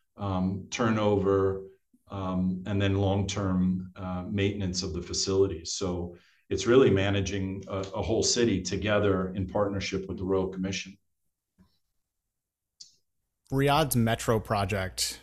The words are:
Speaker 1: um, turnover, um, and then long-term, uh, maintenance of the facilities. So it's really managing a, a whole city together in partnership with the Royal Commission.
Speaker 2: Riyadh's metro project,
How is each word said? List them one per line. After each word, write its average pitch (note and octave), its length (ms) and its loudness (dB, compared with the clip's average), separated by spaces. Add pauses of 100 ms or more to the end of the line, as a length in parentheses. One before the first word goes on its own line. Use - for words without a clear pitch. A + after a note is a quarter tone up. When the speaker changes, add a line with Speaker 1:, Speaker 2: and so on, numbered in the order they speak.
(160)
Speaker 1:
um, F#2+ 560 -2
turnover, G2 920 2 (460)
um, F#2 560 -2
and G2+ 160 0
then G2 140 2
long-term, F#2+ 1000 0
uh, F#2 320 -8
maintenance G2 540 -2
of D#2+ 100 -6
the F2 80 -4
facilities. F#2+ 720 0
So F2 420 -4 (340)
it's G2 160 -2
really A#2+ 240 8
managing G2 760 0
a, G2 120 -6 (160)
a G#2+ 60 -4
whole - 220 0
city G#2 380 2
together G2 720 0
in F#2+ 120 -2
partnership G2 600 -2
with F2+ 100 -8
the F#2 60 -8
Royal F#2 240 0
Commission. F#2 500 -6 (2500)
Speaker 2:
Riyadh's C#3 460 4
metro A2+ 420 2
project, G2 840 -4